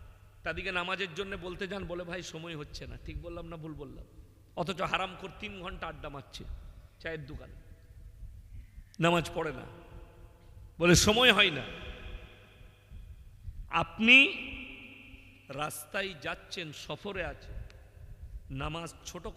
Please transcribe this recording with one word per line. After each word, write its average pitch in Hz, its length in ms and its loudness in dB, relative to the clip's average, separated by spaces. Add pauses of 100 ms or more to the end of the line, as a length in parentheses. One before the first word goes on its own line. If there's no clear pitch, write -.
(420)
তাদেরকে 170 300 -2
নামাজের 180 420 0
জন্য 196 280 -4
বলতে 185 240 -4
যান, 190 180 -4
বলে, 175 200 -4
"ভাই, 175 180 -6
সময় 165 340 -8
হচ্ছে 147 300 -10
না।" 120 180 -10
ঠিক 151 180 -8
বললাম 170 260 -8
না 170 80 -8
ভুল 156 180 -8
বললাম? 127 300 -12 (520)
অথচ 175 240 0
হারামখোর 180 500 0 (100)
তিন 202 220 -8
ঘন্টা 185 240 -6
আড্ডা 156 220 -6
মারছে 139 360 -10 (560)
চায়ের 160 260 -4
দোকানে, 131 280 -12 (1500)
নামাজ 170 340 6
পড়ে 160 180 -2
না, 120 100 -8 (1160)
বলে, 170 160 10
"সময় 226 380 10
হয় 196 180 10
না।" 135 120 -2 (2000)
আপনি 233 600 8 (1160)
রাস্তায় 170 640 -4 (100)
যাচ্ছেন, 170 460 -6 (180)
সফরে 185 360 -4 (100)
আছেন, - 260 -10 (1040)
নামাজ 156 280 -4 (180)
ছোট 135 160 -10 (120)